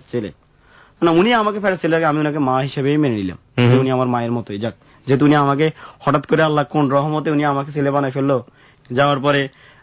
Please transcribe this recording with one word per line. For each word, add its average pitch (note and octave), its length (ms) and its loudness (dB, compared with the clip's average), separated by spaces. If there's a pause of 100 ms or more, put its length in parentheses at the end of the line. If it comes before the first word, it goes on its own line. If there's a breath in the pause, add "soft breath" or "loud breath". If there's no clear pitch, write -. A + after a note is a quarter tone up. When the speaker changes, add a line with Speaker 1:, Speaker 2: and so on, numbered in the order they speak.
(120)
Speaker 1:
ছেলে। G#2+ 200 -6 (720 soft breath)
মানে, E3 180 4
উনি A3+ 140 4
আমাকে G#3+ 260 0
ফ্যাটের F#3+ 200 -2
ছেলে, E3 260 0
আমি D3+ 140 0
ওনাকে D3+ 200 -2
মা C3 200 0
হিসেবেই C#3 380 -2
মেনে C#3 180 0
নিলাম। F#2 220 -6 (200)
Speaker 2:
হুম, B2 80 2
হুম। A#2+ 80 6
Speaker 1:
যে B2+ 60 6
উনি C3 120 0
আমার B2+ 160 0
মায়ের A#2+ 240 -2
মতোই। A2+ 260 -6
যাক, G#2+ 160 -6 (340 soft breath)
যেহেতু C#3 180 2
উনি D3 100 6
আমাকে D3 360 2 (280 loud breath)
হঠাৎ C#3+ 280 -2
করে D#3+ 160 2
আল্লাহ D3+ 260 0
কোন D3 200 0
রহমতে D3+ 420 -2
উনি D3 140 0
আমাকে C#3+ 260 -2
ছেলে C#3+ 200 -2
বানাই C#3 200 -2
ফেললো। C3+ 320 -2 (480 soft breath)
যাওয়ার C#3+ 280 2
পরে C#3 280 0 (360 soft breath)